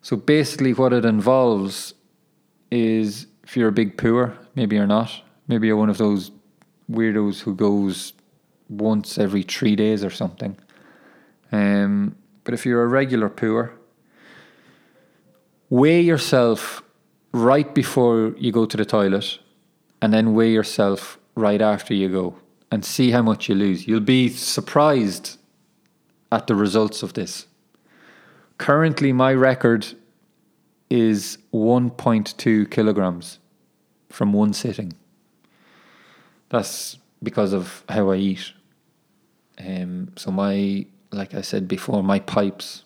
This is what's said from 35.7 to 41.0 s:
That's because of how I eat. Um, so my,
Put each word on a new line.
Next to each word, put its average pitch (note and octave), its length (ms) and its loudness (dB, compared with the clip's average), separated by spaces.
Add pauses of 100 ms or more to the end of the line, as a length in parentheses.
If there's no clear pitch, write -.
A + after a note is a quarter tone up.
That's - 480 -6 (240)
because G2+ 320 0
of F2+ 360 -6
how G2 220 0
I F#2+ 40 2
eat. F#2+ 380 -4 (1080)
Um, F#2 560 -8
so - 160 -8
my, G2 540 -2 (260)